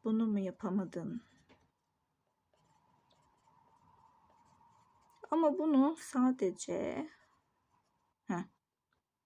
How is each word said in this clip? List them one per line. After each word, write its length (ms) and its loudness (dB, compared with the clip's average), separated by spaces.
"Bunu 240 0
mu 120 0
yapamadın?" 800 -4
Ama 260 4
bunu 420 4
sadece, 1080 -2
heh, 160 -4